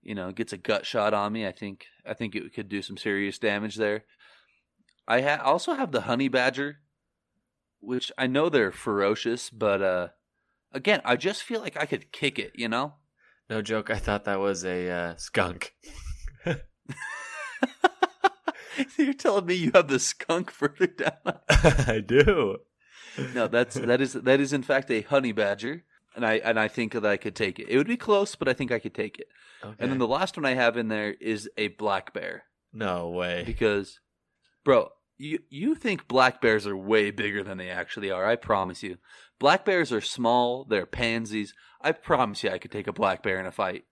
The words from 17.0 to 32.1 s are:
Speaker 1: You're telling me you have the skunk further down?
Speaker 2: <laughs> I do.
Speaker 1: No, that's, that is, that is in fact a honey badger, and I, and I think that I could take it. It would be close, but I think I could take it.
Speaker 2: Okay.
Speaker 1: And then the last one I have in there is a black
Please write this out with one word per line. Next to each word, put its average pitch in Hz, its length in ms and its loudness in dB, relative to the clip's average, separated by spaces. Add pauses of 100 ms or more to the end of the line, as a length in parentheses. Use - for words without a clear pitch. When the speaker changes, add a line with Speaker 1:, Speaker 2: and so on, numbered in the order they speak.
Speaker 1:
You're 285 160 0
telling 202 320 0
me 175 100 0
you 165 200 0
have 175 120 8
the 135 120 2
skunk - 500 -2
further - 380 0
down? - 240 -2 (120)
Speaker 2:
<laughs> 180 120 -2 (140)
I 127 560 6
do. 131 520 4 (800)
Speaker 1:
No, 117 120 2
that's, 120 280 2
that 127 260 2
is, 131 120 -2
that 131 260 4
is 139 140 0
in 135 100 -2
fact 135 260 0
a 113 120 2
honey 131 300 2
badger, 107 520 -2 (320)
and 120 100 -2
I, 110 100 4
and 113 240 2
I 107 80 2
think 110 260 -4
that 107 120 -2
I 104 120 2
could 101 180 -6
take 101 240 -2
it. - 100 -12
It 120 80 4
would 151 100 2
be 240 100 -2
close, 202 380 0
but 143 120 -2
I 127 60 2
think 123 180 -4
I 117 80 0
could - 160 -10
take - 240 -6
it. - 80 -14 (360)
Speaker 2:
Okay. 107 140 -14
Speaker 1:
And 123 140 -2
then 131 80 -2
the 120 80 2
last 156 280 -2
one 156 100 -4
I 127 100 2
have 117 220 2
in 113 100 -2
there 107 340 -2
is 110 260 -4 (100)
a 107 120 -2
black 98 440 -4